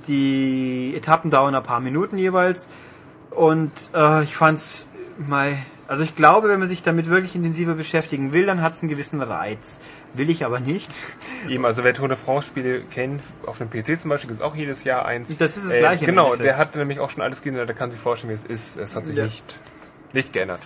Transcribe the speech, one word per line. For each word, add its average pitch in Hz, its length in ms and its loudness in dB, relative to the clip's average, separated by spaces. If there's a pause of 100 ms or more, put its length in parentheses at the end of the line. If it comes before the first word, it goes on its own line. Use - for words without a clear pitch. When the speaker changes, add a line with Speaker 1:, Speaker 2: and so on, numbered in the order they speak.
Speaker 1:
die 135 880 0
Etappen 156 340 0
dauern 139 240 4
ein 131 80 0
paar 120 180 -2
Minuten 156 380 -2
jeweils 185 500 2 (640)
und, 160 400 4 (240)
äh, 156 300 6
ich 151 120 -6
fand's, - 520 2 (280)
mei, 143 400 -2 (300)
also 139 160 -2
ich 156 140 -4
glaube, 180 320 8
wenn 202 100 4
man 190 80 0
sich 180 160 -6
damit 165 280 0
wirklich 185 260 2
intensiver 165 380 0
beschäftigen 151 580 -2
will, 180 140 4
dann 185 160 0
hat's 165 180 0
einen 170 80 -2
gewissen 143 320 -4
Reiz. 107 600 -4 (320)
Will 143 160 0
ich 160 160 -2
aber 120 120 -2
nicht. 147 320 -4 (560)
Speaker 2:
Eben, 127 200 -2
also 117 180 2
wer 123 80 6
Tour 127 160 -2
de 131 80 0
France 143 320 -2
Spiele 127 320 -4
kennt, 135 400 -6 (240)
auf - 140 -10
dem 117 100 -8
P 110 140 -6
C 156 160 -2
zum 160 100 -10
Beispiel 143 200 -4
gibt's 117 140 -10
auch 151 140 -6
jedes 143 280 -8
Jahr 127 200 0
eins. 120 320 -6
Speaker 1:
Das 165 220 0
ist 196 80 -8
das 180 80 0
Speaker 2:
Äh, 120 60 6
Speaker 1:
Gleiche 156 240 4
im 170 60 2
Speaker 2:
genau, 165 220 6
Speaker 1:
Endeffekt. 120 140 0
Speaker 2:
der 131 100 4
hat 151 200 2
nämlich 139 240 -2
auch 139 100 -4
schon - 120 -8
alles 131 200 -4
gesehen, 127 240 -4
der 117 100 -6
kann 123 140 -4
sich 117 100 -12
vorstellen, 117 300 -2
wie 107 40 -4
es 107 100 -10
ist. - 340 -6
Es 101 180 -8
hat 110 80 -6
sich 90 120 -6
Speaker 1:
Ja. 107 80 0
Speaker 2:
nicht, - 360 -10 (540)
nicht 131 180 -2
geändert. 92 340 -4